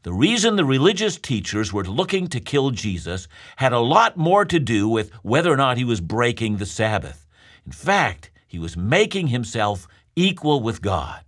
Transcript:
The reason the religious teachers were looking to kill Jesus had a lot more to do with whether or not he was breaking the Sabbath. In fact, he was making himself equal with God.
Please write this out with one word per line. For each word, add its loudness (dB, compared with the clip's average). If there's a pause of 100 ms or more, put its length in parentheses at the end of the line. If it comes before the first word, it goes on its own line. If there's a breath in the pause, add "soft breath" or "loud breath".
The -6
reason 2
the 2
religious 2
teachers -4
were -2
looking -2
to -6
kill 0
Jesus -6 (280 loud breath)
had 0
a 2
lot 4
more 4
to 0
do 0
with -2 (120 loud breath)
whether 2
or 4
not 2
he -2
was 0
breaking -2
the -6
Sabbath. -4 (400 soft breath)
In -14
fact, -2 (180)
he -10
was -6
making 0
himself -2 (280 soft breath)
equal 2
with -4
God. -4